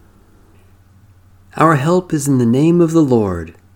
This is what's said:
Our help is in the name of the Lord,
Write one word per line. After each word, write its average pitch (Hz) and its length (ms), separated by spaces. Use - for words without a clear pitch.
Our 160 180
help 170 380
is 143 160
in 135 100
the 120 80
name 151 340
of 165 120
the 165 100
Lord, 98 540